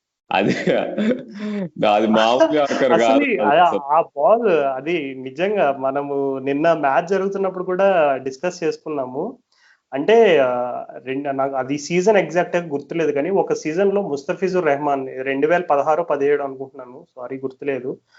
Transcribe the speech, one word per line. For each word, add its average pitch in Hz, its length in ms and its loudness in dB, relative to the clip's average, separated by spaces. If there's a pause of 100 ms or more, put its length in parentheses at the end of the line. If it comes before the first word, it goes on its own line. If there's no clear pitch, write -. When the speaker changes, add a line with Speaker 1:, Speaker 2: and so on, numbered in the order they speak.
(320)
Speaker 1:
అది, 98 220 2 (1400)
అది 110 120 2
మామూలు 113 500 2
యార్కర్ 139 320 0
కాదు 226 140 4
Speaker 2:
అసలు 240 380 2
ఆ, 165 260 4
Speaker 1:
అసలు. 156 120 0
Speaker 2:
ఆ 147 220 2
బాల్, 196 480 2
అది 139 680 -2
నిజంగా 143 640 0
మనము 139 600 -2
నిన్న 143 340 2
మ్యాచ్ 156 340 0
జరుగుతున్నప్పుడు 190 560 -2
కూడా 180 600 2
డిస్కస్ 175 400 -6
చేసుకున్నాము. 151 720 -6 (560)
అంటే, 180 500 6
ఆ, 123 400 -2 (220)
రెండు, 139 240 -4
నాకు 139 260 -2
అది 131 220 -2
సీజన్ 180 400 2
ఎగ్జాక్ట్ 170 380 0
గా 170 120 -2
గుర్తులేదు, 147 440 -2
కానీ 143 180 -2
ఒక 175 240 0
సీజన్ 165 400 0
లో 202 80 0
ముస్తఫిజుర్ 175 640 -4
రెహమాన్, 143 420 0 (140)
రెండు 135 260 0
వేల 175 140 2
పదహారు 156 420 0
పదిహేడు 143 400 0
అనుకుంటున్నాను, 135 640 -12 (100)
సారీ 127 220 -12
గుర్తులేదు, 131 600 -6 (220)